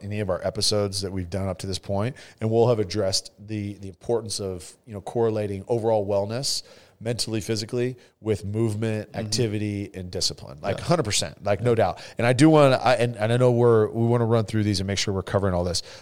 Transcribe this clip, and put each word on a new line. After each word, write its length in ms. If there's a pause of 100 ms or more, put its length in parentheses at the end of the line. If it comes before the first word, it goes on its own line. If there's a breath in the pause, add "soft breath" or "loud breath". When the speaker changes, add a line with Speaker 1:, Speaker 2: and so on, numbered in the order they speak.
Speaker 1:
any 160
of 100
our 160
episodes 560
that 120
we've 160
done 180
up 120
to 80
this 120
point, 380 (240 loud breath)
and 100
we'll 160
have 120
addressed 520 (160)
the, 280
the 120
importance 540
of, 280 (160)
you 80
know, 80
correlating 680
overall 360
wellness 580 (360 soft breath)
mentally, 400
physically, 560 (240 soft breath)
with 240
movement, 720
Speaker 2:
Mm-hmm. 80
Speaker 1:
activity, 720
and 180
discipline. 500
Like, 180
Speaker 2:
Yeah. 40
Speaker 1:
hundred 200
percent. 420
Like, 140
Speaker 2:
Yeah. 60
Speaker 1:
no 100
doubt. 240 (180 loud breath)
And 100
I 60
do 160
wanna, 260
I, 200
and, 200
and 160
I 60
know 140
we're, 380
we 160
wanna 200
run 180
through 220
these 160
and 60
make 100
sure 160
we're 100
covering 300
all 100
this. 180 (200 loud breath)